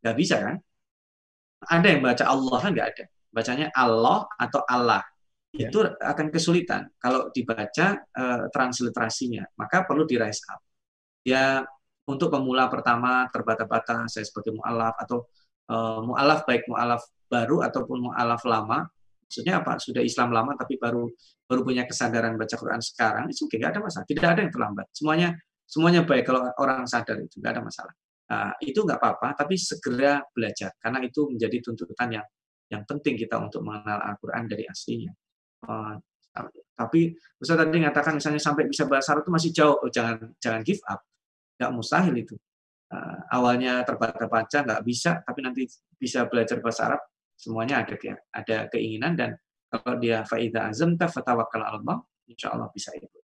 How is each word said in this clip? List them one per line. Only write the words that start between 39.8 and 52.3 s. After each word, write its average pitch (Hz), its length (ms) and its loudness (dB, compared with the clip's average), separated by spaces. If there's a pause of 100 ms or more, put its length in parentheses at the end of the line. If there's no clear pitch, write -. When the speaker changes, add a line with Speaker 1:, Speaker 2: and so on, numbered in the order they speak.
Speaker 1:
oh, 127 80 -2
jangan, 113 540 -2
jangan 113 180 0
give 110 300 -2
up, 98 100 -6 (560)
nggak - 160 -2
mustahil 151 480 2
itu. - 160 -12 (560)
Eh, - 260 -10 (140)
awalnya 127 540 2
terbata-bata 113 760 0
nggak 110 240 -2
bisa, 165 400 0
tapi 143 160 -8
nanti 127 240 -4 (320)
bisa 123 320 -2
belajar 117 320 0
bahasa 117 320 -2
Arab, 143 80 -2 (380)
semuanya 113 480 -2
ada - 80 -8
ke-, 101 280 -10 (120)
ada 110 220 -2 (180)
keinginan, 113 400 -2
dan 120 160 -2 (400)
kalau 120 320 -4
dia 113 240 0
faida 113 420 -2
azamta 165 380 2
fatawakkal 117 560 -2
'ala 107 180 -6
Allah, 156 180 -4 (280)
insya - 260 -8